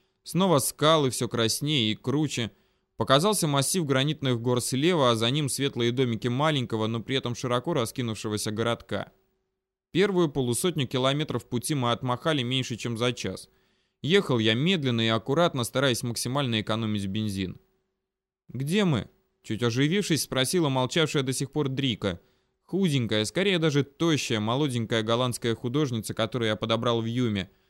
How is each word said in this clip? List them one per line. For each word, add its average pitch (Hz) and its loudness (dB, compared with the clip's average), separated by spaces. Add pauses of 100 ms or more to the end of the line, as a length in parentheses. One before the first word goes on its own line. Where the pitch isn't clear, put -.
(240)
снова 170 4
скалы, 147 2
всё 120 -2
краснее 113 0
и 104 -4
круче. 127 -2 (440)
Показался 156 2
массив 147 2
гранитных 131 0
гор 123 0
слева, 139 2
а 117 2
за 113 0
ним 143 0
светлые 120 0
домики 123 0
маленького, 123 0
но 113 -4
при 131 -4
этом 120 -4
широко 123 -2
раскинувшегося 113 -4
городка. 113 -4 (800)
Первую 180 2
полусотню 135 0
километров 135 -2
пути 123 -2
мы 123 0
отмахали 127 -2
меньше, 123 -4
чем 120 -6
за 123 0
час. - -8 (520)
Ехал 151 4
я 110 4
медленно 135 0
и 113 2
аккуратно, 135 0
стараясь 131 0
максимально 120 -2
экономить 107 -2
бензин. 98 -4 (880)
«Где 160 0
мы?» — 139 0 (340)
чуть 113 -4
оживившись, 147 0
спросила 139 0
молчавшая 135 0
до 131 -2
сих - -6
пор 147 -2
Дрика. 123 -4 (420)
Худенькая, 127 0
скорее 185 0
даже 147 2
тощая, 147 0
молоденькая 120 0
голландская 117 0
художница, 120 -2
которую 113 -2
я 107 0
подобрал 117 0
в 113 -4
Юме, 113 -2 (200)